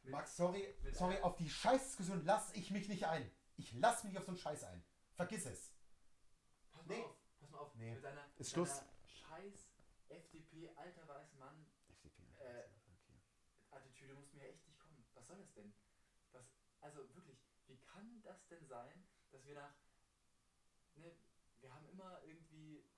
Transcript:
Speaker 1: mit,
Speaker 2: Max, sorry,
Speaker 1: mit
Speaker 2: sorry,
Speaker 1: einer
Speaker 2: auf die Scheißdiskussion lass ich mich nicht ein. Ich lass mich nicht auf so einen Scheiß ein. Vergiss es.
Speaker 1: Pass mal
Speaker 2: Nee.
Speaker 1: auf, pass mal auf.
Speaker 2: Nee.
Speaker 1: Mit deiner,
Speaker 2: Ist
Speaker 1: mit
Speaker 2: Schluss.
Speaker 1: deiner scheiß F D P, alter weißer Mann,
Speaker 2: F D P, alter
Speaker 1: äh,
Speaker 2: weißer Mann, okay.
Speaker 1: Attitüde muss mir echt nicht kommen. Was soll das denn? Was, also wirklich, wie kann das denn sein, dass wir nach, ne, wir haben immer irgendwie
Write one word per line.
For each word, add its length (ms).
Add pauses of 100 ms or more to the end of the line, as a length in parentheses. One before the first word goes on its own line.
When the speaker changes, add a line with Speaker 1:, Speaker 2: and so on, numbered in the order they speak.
Speaker 1:
mit, 100
Speaker 2:
Max, 240
sorry, 460
Speaker 1:
mit 140
Speaker 2:
sorry, 200
Speaker 1:
einer 80
Speaker 2:
auf 120
die 120
Scheißdiskussion 760
lass 300
ich 180
mich 160
nicht 180
ein. 240 (260)
Ich 180
lass 280
mich 100
nicht 60
auf 60
so 80
einen 60
Scheiß 260
ein. 180 (320)
Vergiss 320
es. 260 (1000)
Speaker 1:
Pass 140
mal 100
Speaker 2:
Nee. 80
Speaker 1:
auf, 120 (220)
pass 120
mal 80
auf. 180
Speaker 2:
Nee. 180
Speaker 1:
Mit 80
deiner, 220 (100)
Speaker 2:
Ist 40
Speaker 1:
mit 100
Speaker 2:
Schluss. 220 (100)
Speaker 1:
deiner 100 (160)
scheiß 640 (400)
F 220
D 100
P, 340
alter 320
weißer 320
Mann, 280 (220)
Speaker 2:
F 140
D 60
P, 140 (120)
alter 160
Speaker 1:
äh, 140
Speaker 2:
weißer 240
Mann, 100
okay. 220 (500)
Speaker 1:
Attitüde 440
muss 180
mir 160
echt 180
nicht 140
kommen. 240 (100)
Was 140
soll 100
das 160
denn? 180 (600)
Was, 100 (380)
also 180 (160)
wirklich, 240 (300)
wie 100
kann 460
das 240
denn 180
sein, 380 (260)
dass 160
wir 80
nach, 200 (1200)
ne, 160 (480)
wir 120
haben 160
immer 380
irgendwie 560 (160)